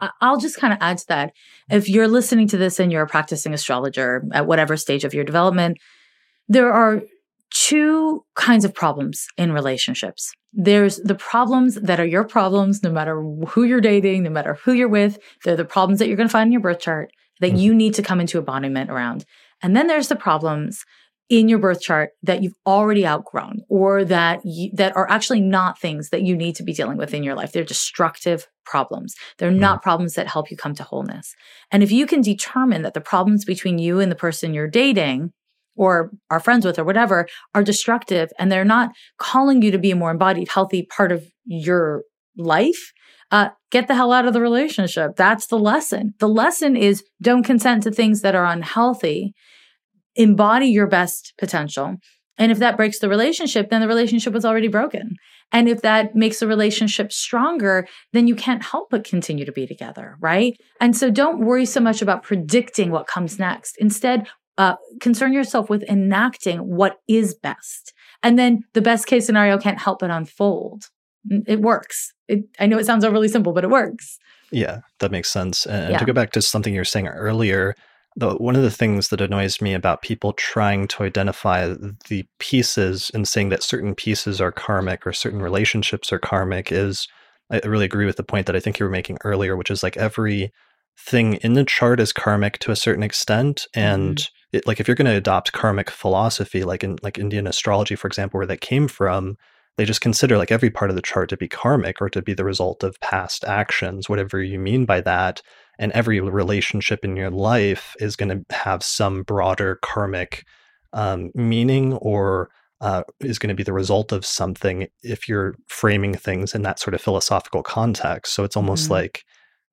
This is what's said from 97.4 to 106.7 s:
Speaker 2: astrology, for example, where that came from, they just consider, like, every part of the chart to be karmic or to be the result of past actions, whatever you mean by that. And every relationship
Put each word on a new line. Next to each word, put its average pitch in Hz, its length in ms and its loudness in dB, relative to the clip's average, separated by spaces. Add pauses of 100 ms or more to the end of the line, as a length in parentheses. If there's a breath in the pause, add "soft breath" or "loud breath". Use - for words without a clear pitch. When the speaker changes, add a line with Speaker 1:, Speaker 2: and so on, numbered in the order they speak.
Speaker 2:
astrology, 104 500 -2
for - 100 -10
example, 98 320 -6
where 95 80 -4
that 95 160 -8
came 135 260 0
from, 95 480 -2 (400)
they 110 80 0
just 107 160 -2
consider, 117 380 2
like, 90 120 0
every 113 200 4
part 101 180 -4
of 92 80 -2
the 90 60 -4
chart 90 260 -4
to 98 80 -6
be - 120 -8
karmic 120 520 -2
or 98 80 -4
to 95 140 -4
be 101 100 -6
the 92 140 -4
result 95 360 -4
of 92 200 -6
past - 420 -6
actions, 98 640 -4
whatever 101 340 -2
you 95 160 -6
mean 113 280 0
by 92 160 2
that. 92 400 -2 (360 soft breath)
And 107 140 -4
every 113 280 0
relationship 98 840 -2